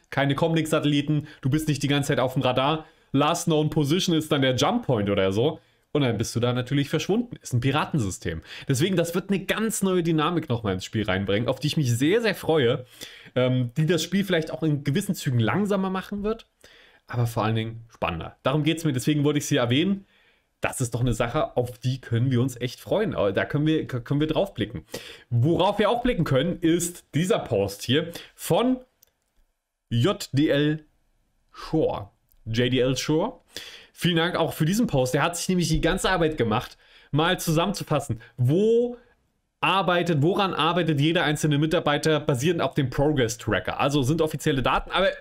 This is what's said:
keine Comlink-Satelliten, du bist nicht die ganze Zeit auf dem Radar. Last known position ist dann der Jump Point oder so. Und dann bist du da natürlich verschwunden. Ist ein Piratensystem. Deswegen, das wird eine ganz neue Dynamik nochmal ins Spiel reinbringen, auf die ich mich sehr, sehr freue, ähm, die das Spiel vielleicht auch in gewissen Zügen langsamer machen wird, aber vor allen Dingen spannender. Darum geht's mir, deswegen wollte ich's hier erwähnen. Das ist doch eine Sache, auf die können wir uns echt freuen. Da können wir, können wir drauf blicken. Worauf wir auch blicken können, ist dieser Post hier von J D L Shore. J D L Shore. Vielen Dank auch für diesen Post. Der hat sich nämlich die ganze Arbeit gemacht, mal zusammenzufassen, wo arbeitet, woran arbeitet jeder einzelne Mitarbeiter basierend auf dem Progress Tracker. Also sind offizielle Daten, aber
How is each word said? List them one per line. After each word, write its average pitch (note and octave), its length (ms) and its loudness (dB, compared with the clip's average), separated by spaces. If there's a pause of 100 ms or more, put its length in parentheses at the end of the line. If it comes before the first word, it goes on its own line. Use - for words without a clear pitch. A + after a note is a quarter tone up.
keine C#3 240 0
Comlink-Satelliten, D3+ 960 0 (140)
du C3+ 100 -2
bist D#3 160 0
nicht D3 160 -2
die C#3+ 40 -2
ganze C#3+ 200 0
Zeit C#3 120 6
auf B2+ 140 2
dem C#3+ 80 2
Radar. C3 460 2 (240)
Last D3+ 340 2
known D#3 240 4
position D#3+ 460 2
ist D#3 160 0
dann C#3+ 100 4
der C3 140 4
Jump F3+ 320 2
Point G#2 240 2
oder F#2+ 200 4
so. A#2+ 280 0 (320)
Und D3 100 2
dann A#2 160 2
bist - 180 -4
du B2+ 40 0
da A#2+ 140 2
natürlich B2+ 360 -2
verschwunden. F#3 500 -2
Ist - 140 -10
ein A#2+ 60 2
Piratensystem. A#2+ 840 -2 (260)
Deswegen, D#3 280 0
das E3+ 180 0
wird F#3 160 -4
eine G3 160 -2
ganz G3+ 380 -2
neue F#3 180 2
Dynamik D#3+ 480 0
nochmal A2+ 240 -2
ins F#2 120 -6
Spiel G#2+ 180 -2
reinbringen, G2 440 0
auf B2+ 120 -2
die D3+ 80 -2
ich D3 100 0
mich B2 180 2
sehr, D#3 240 2
sehr A3 140 0
freue, D3 520 0 (500)
ähm, B2+ 420 0
die D#3 80 2
das D#3+ 160 2
Spiel G3 220 0
vielleicht E3 260 0
auch E3 140 -6
in D3 200 0
gewissen F#3 300 0
Zügen B2 260 -2
langsamer F#3+ 520 0
machen G3 320 -6
wird, A3 240 -6 (580)
aber A#2+ 220 -2
vor A#2 160 -2
allen A2 120 0
Dingen A2+ 340 -6
spannender. - 520 -6
Darum D3 220 0
geht's D#3+ 220 -2
mir, D3+ 60 2
deswegen C#3+ 320 0
wollte D3 140 2
ich's C#3 120 -4
hier C#3+ 100 2
erwähnen. D3 480 0 (540)
Das - 180 -6
ist B2 160 -4
doch A#2 60 -2
eine B2+ 100 2
Sache, A#2+ 460 -2
auf A#2+ 200 -4
die B2+ 220 -4
können A#2+ 320 0
wir A#2+ 100 2
uns C3 140 -2
echt A#2+ 240 -8
freuen. - 320 -2
Da G2 320 0
können D3 240 -2
wir, D#3 180 0
können C#3 360 -4
wir D#3 60 0
drauf D#3+ 260 -2
blicken. F#2 320 -6 (440)
Worauf E3+ 480 2
wir G#3 120 2
auch A#3 120 0
blicken G#3 220 0
können, C#3+ 380 0
ist F3 420 0 (100)
dieser F#3 260 0
Post G2 440 -2
hier E3 300 -2 (200)
von A#3+ 440 0 (1120)
J B2 420 -2
D C#3 160 2
L D3+ 380 0 (640)
Shore. - 600 -4 (340)
J B2 260 0
D B2+ 80 2
L B2+ 160 2
Shore. E3 460 -2 (500)
Vielen F3 240 -2
Dank E3 220 0
auch D3+ 160 -2
für - 100 -2
diesen G3+ 240 2
Post. B2+ 260 0
Der C#3+ 80 2
hat C#3+ 140 0
sich - 140 -6
nämlich F3+ 180 2
die D#3 140 0
ganze F3 280 0
Arbeit D#3+ 280 0
gemacht, A2 400 -2 (340)
mal E3 260 2
zusammenzufassen, D#3 840 -2 (160)
wo A3+ 580 2 (640)
arbeitet, F3 600 2
woran F#3+ 320 2
arbeitet D#3+ 480 2
jeder E3 240 2
einzelne D3+ 320 2
Mitarbeiter D#3 640 2
basierend D3+ 400 0
auf - 120 -2
dem C3+ 160 0
Progress C#3 480 0
Tracker. - 440 -2
Also C#3+ 200 2
sind D#3 200 2
offizielle D3 420 0
Daten, C3+ 280 0
aber F#3+ 180 2 (120)